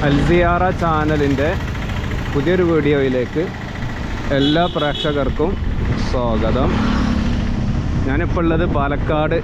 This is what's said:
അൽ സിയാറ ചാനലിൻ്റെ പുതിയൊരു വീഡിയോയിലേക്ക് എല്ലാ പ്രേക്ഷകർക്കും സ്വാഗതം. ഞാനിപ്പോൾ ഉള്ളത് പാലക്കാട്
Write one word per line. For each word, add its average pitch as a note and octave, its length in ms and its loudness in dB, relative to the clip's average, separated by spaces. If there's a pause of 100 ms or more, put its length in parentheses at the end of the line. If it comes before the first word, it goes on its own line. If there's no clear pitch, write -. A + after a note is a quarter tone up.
അൽ C#3+ 80 4 (100)
സിയാറ F3 380 4 (180)
ചാനലിൻ്റെ D3+ 640 2 (840)
പുതിയൊരു F3 380 2
വീഡിയോയിലേക്ക് C#3+ 720 2 (960)
എല്ലാ D3+ 240 2 (120)
പ്രേക്ഷകർക്കും D3 760 0 (580)
സ്വാഗതം. A#2 600 0 (1400)
ഞാനിപ്പോൾ C3 340 0
ഉള്ളത് E3 220 2 (100)
പാലക്കാട് D3+ 680 0